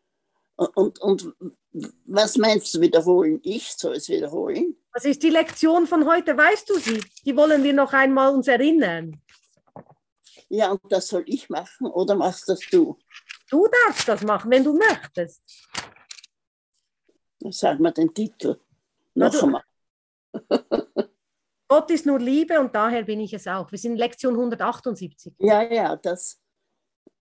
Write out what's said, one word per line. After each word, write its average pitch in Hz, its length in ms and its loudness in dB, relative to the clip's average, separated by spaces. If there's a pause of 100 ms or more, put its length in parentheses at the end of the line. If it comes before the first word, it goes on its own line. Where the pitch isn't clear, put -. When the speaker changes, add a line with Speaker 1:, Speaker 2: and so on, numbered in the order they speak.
(560)
Speaker 1:
Und, - 200 -4
und, 202 240 0
und 185 560 -4 (480)
was 208 320 0
meinst 214 380 2
du 165 60 -2
wiederholen? 165 640 4
Ich 196 300 -6
soll 143 240 -6
es 151 120 -10
wiederholen? 160 680 -4 (160)
Speaker 2:
Was 247 120 -8
ist 285 180 0
die 311 80 4
Lektion 320 560 2
von 330 200 2
heute? 339 300 2
Weißt 339 320 2
du 392 100 0
sie? 220 240 -4 (220)
Die 269 120 -2
wollen 294 280 4
wir 285 80 2
noch 277 200 2
einmal 269 420 4
uns 262 120 0
erinnern. 226 760 0 (1300)
Speaker 1:
Ja, 196 240 0
und - 200 -6
das 185 160 -2
soll - 180 -4
ich - 220 -8
machen 185 380 -8
oder 185 280 -2
machst 180 340 -2
das 185 120 -2 (100)
du? 156 280 2 (520)
Speaker 2:
Du 339 160 4 (200)
darfst - 200 -2
das 208 160 0
machen, 208 280 -2
wenn 262 120 6
du 294 140 2
möchtest. 349 680 -2 (2000)
Speaker 1:
Sag - 300 -2
mal 165 100 4
den 165 240 0
Titel - 460 -6 (540)
Speaker 2:
Na, - 120 2
Speaker 1:
noch - 60 0
Speaker 2:
du 285 140 2
Speaker 1:
einmal. - 180 -2 (680)
<laughs> - 760 -4 (580)
Speaker 2:
Gott 311 220 2
ist 320 140 0
nur 277 140 0
Liebe 302 420 0
und 262 140 -2
daher 226 280 -2
bin 214 180 -8
ich 208 120 -10
es 196 160 -12
auch. 185 240 -8
Wir 196 60 -12
sind 233 140 -6
in 226 60 -6
Lektion 240 380 -4
hundertachtundsiebzig. 226 1000 -6
Speaker 1:
Ja, 208 240 4
ja, 220 340 -2
das, - 420 -8 (840)